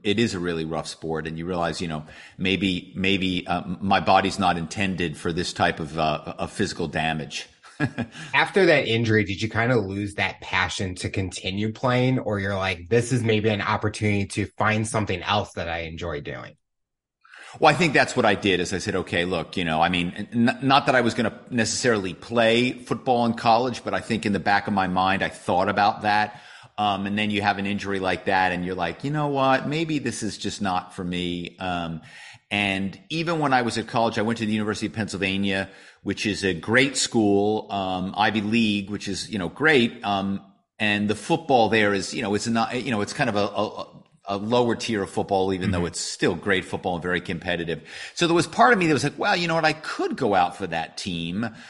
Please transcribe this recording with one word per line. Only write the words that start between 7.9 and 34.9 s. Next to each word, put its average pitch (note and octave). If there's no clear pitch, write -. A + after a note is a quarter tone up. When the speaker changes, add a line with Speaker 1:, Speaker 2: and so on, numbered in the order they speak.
Speaker 2:
After E3+
that D3
injury, A2
did F#2
you A2
kinda A#2
lose G2+
that F#2+
passion F#2
to -
continue G2
playing? B2+
Or G#2
you're G2
like, F#2
"This A#2
is A#2+
maybe G#2+
an G#2
opportunity G#2
to G2+
find G#2+
something G#2
else G2+
that E2+
I E2
enjoy E2
doing"? B1
Speaker 1:
Well, D#3
I C3+
think D#3
that's C3+
what A#2+
I G#2
did F2+
is F2
I F#2
said, F#2
"Okay, F2+
look, F2+
you F#2
know, D#2+
I E2+
mean, F2
n-, A#2+
not C#3
that C#3
I B2+
was A#2
gonna A2
necessarily G#2+
play A#2
football A#2+
in A2+
college, A#2
but G2+
I F#2
think A2
in G#2
the F#2
back G2+
of G#2+
my F#2+
mind, F#2+
I F2
thought F#2+
about G2+
that." G#2
Um, G2+
and G2+
then G#2+
you G#2
have G2+
an G2
injury G2
like F#2
that F#2
and F2
you're F#2
like, E2+
"You C#3
know D3
what? C3+
Maybe D#3
this A#2
is G2+
just -
not F2+
for F#2+
me." F2
Um, F2
and G2
even E3
when C#3+
I B2+
was A2+
at A2+
college, A#2
I A2
went A2+
to A2+
the G#2+
University A2
of F2